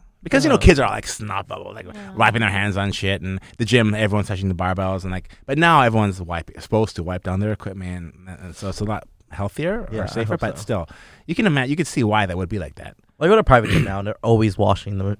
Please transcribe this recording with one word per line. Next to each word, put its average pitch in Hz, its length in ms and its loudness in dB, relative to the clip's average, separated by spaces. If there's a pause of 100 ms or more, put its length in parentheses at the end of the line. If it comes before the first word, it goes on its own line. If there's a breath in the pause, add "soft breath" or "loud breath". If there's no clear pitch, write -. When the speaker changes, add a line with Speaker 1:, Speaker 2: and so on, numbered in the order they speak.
(220)
Speaker 1:
because, 262 220 2
you 311 60 2
know, 254 60 4
Speaker 2:
Oh. - 40 2
Speaker 1:
kids 139 220 8
are, 107 80 2
like, 107 180 -6
snot 98 400 -8
bubble, 95 260 -12
like, - 120 -16
Speaker 3:
Yeah. 202 280 -16
Speaker 1:
wiping 110 280 6
their 107 80 2
hands 98 260 0
on 98 160 0
shit, 98 300 -2
and 95 180 -6 (180 loud breath)
the 120 60 -2
gym, 110 320 4
everyone's 104 320 0
touching 95 220 -4
the 92 60 0
barbells, 92 480 -2
and, 92 100 -8
like, 92 160 -8 (160 soft breath)
but 143 120 -4
now 165 240 6
everyone's 107 400 2
wipe-, 85 380 -8
supposed - 380 -2
to 85 60 -6
wipe 90 200 -6
down 92 160 -2
their 107 140 -2
equipment, 90 640 -10 (120)
and, - 0 - (120)
and 87 160 -16
so 101 120 -10
it's 95 140 -6
a - 20 -4
lot 104 240 -6 (240)
healthier 143 640 -6
Speaker 2:
Yeah, 107 80 -6
Speaker 1:
or - 20 -4
Speaker 2:
I 104 40 -4
Speaker 1:
safer. 113 260 -4
Speaker 2:
hope - 80 -4
Speaker 1:
But 110 160 -4
Speaker 2:
so. - 60 -12
Speaker 1:
still, 95 260 -4 (360 soft breath)
you 165 100 -6
can 226 120 2
ima-, 143 160 2
you 143 140 -2
can 165 80 -2
see - 180 -2
why 107 220 2
that 90 100 -4
would 90 140 -4
be 107 100 -6
like 73 160 -10
that. - 220 -18 (200)
Speaker 2:
Well, 156 120 2
I - 20 6
go 220 60 8
to 214 80 4
private 117 240 6
gym - 160 2
now, 98 140 -4
and 98 80 -6
they're - 140 -6
always 110 360 4
washing 98 400 0
the 95 80 -2
ma-, 101 140 -2